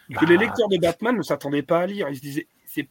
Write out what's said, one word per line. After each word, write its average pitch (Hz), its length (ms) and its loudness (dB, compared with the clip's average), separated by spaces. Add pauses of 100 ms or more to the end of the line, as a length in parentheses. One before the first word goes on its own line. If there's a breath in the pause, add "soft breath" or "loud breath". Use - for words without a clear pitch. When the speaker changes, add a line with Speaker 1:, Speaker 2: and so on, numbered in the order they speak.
(180 soft breath)
Speaker 1:
que 160 80 2
les 170 120 8
Speaker 2:
Bah. 202 60 4
Speaker 1:
lecteurs 214 260 0
de 190 80 2
Batman 175 380 0
ne 196 60 -2
s'attendaient 143 400 -2
pas 165 180 2
à 180 60 -2
lire. 196 240 -6
Ils 139 60 -8
se 127 60 -14
disaient, 143 260 -8 (180)
c'est, 139 260 -8